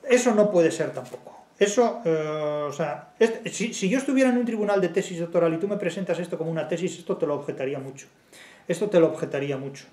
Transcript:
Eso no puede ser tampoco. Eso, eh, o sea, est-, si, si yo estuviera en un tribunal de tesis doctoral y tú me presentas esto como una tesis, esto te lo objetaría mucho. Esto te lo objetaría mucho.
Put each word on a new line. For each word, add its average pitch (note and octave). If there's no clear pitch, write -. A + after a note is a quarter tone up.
Eso A#3+
no G#3
puede E3+
ser C#3+
tampoco. -
Eso, G#3
eh, D3+
o C#3
sea, D3
est-, A3+
si, -
si F#3+
yo B3
estuviera C4
en B3
un B3
tribunal G#3
de F3+
tesis F3
doctoral E3+
y D#3+
tú G3+
me G3+
presentas F3
esto F3
como D#3+
una D#3+
tesis, F3
esto -
te D#3+
lo D3
objetaría C3+
mucho. C3+
Esto F3+
te F3
lo D#3+
objetaría C#3
mucho. C3+